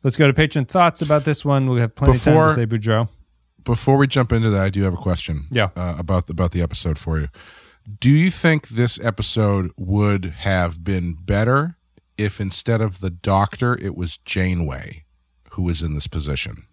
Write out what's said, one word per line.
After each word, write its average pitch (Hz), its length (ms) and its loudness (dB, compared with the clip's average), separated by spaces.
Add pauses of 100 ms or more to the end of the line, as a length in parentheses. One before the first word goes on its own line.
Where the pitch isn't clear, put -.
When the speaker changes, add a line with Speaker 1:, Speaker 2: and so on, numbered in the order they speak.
Speaker 1:
Let's 135 140 0
go 151 100 6
to 135 60 4
patron 147 320 0
thoughts 175 360 2
about 151 220 2
this 147 220 -2
one. 139 240 2
We'll 127 100 0
have 117 160 -2
plenty 135 220 4
of 117 40 -2
time 151 120 4
Speaker 2:
Before 156 160 6
Speaker 1:
to 156 60 4
say 120 100 0
Boudreau. 113 420 0 (560)
Speaker 2:
Before 120 340 2
we 139 80 6
jump 131 280 0
into 113 160 2
that, 101 120 2
I 95 80 2
do 98 140 -2
have 92 100 0
a 85 40 -6
question. 85 520 -4
Speaker 1:
Yeah. 110 280 2
Speaker 2:
Uh, 87 200 -4
about, 87 320 -2
about 87 220 -2
the 90 100 -2
episode 80 360 -4
for 80 240 -4
you. 71 80 -4 (720)
Do 127 80 4
you 160 200 4
think 160 380 0
this 117 320 -2
episode 101 760 0
would 101 480 0
have 87 580 -2
been 87 340 -4
better 113 600 0 (400)
if 104 240 -4
instead 110 400 -2
of 95 180 -4
the 95 100 -4
Doctor, 101 680 0
it 92 160 -8
was 85 220 -8
Janeway 85 880 -4 (460)
who 92 120 -6
was 82 180 -2
in 80 120 -4
this 73 140 -6
position? 73 640 -8